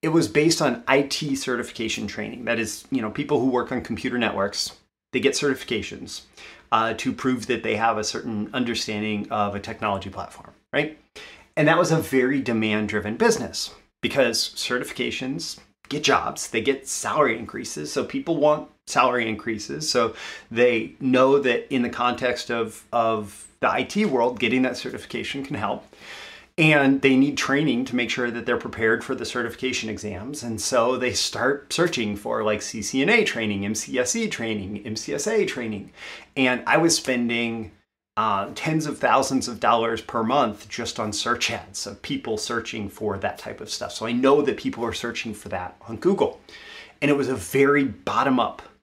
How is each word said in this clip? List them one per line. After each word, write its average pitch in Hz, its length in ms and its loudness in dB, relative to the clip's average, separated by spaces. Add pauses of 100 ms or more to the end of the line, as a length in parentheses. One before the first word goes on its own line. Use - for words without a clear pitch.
It 160 100 -2
was 160 180 4
based - 340 4
on 120 240 0
I 135 160 4
T 143 320 -4
certification 117 720 -4
training. 113 380 -10
That 113 160 0
is, - 300 -6
you 127 120 0
know, 107 80 -2
people 147 300 0
who 127 60 2
work 123 260 2
on 123 80 -2
computer 120 360 -4
networks, 101 600 -2 (360)
they 139 60 0
get 135 140 4
certifications, - 920 -4 (480)
uh, 113 240 2
to 127 180 -4
prove 123 360 -2
that 117 160 -2
they 110 120 0
have 113 220 2
a 107 60 -2
certain 107 480 -4
understanding 107 800 -2
of 104 220 0
a 101 60 -6
technology 101 500 -4
platform, - 420 -14 (200)
right? 156 260 -2 (580)
And 151 100 4
that 165 120 6
was 165 120 4
a 160 80 4
very 131 420 2
demand-driven 107 760 0
business - 580 0 (280)
because 120 360 2
certifications - 1200 -4 (300)
get 147 160 -4
jobs, - 460 0
they 113 100 0
get 135 260 0
salary 120 520 0
increases. 107 540 -10
So 131 120 -2
people 151 320 -4
want 147 340 2 (160)
salary 123 420 2
increases. 110 600 -6
So 117 260 2 (360)
they 117 500 4
know 131 380 6
that 123 360 0
in 123 80 2
the 120 80 0
context 120 600 0
of, 113 420 -4
of 113 560 -2 (120)
the - 100 4
I 123 140 0
T 208 200 0
world, 127 340 2
getting 127 240 2
that 127 140 0
certification 120 680 -8
can 139 120 -6
help. 104 300 -4 (680)
And 143 460 8
they 135 140 8
need 143 200 4
training 135 500 0
to 120 100 -4
make 120 140 -2
sure 120 200 -2
that 117 160 -8
they're 120 100 2
prepared 113 460 0
for 131 120 -4
the 120 100 -6
certification 117 640 -4
exams. 104 540 -8
And 113 180 -6
so 123 360 2
they 117 160 0
start 127 600 -2
searching 127 420 0
for, 113 300 -2
like, 107 180 0
C - 180 -8
C 131 220 0
N 165 60 2
A 226 160 4
training, 104 400 -2
M 107 100 -2
C 131 240 -4
S 123 160 0
E 226 140 -2
training, 104 560 -6
M 110 120 -6
C - 180 -6
S 143 120 -4
A 214 200 2
training. 110 460 -6 (440)
And 127 300 2
I 120 100 6
was 160 180 6
spending, 117 760 -2 (440)
uh, 101 380 0
tens 156 320 0
of 143 120 -6
thousands 131 500 4
of 113 100 -8
dollars 117 420 2
per 117 220 -4
month 113 460 0
just - 320 -6
on 107 120 -2
search - 380 -2
ads - 360 -8
of 98 160 -12
people 120 340 -4
searching 110 520 -4
for 98 300 -4
that 95 200 -4
type 113 220 -12
of - 100 -12
stuff. - 220 -8
So - 140 -8
I 120 60 -2
know 135 300 6
that 127 140 0
people 120 280 -4
are 117 80 -4
searching 113 420 -6
for - 140 -16
that 90 260 -8 (140)
on 110 80 -10
Google. 170 420 2 (640)
And 143 80 4
it 143 60 6
was 131 120 0
a 131 60 0
very 139 500 4
bottom-up 120 800 0 (200)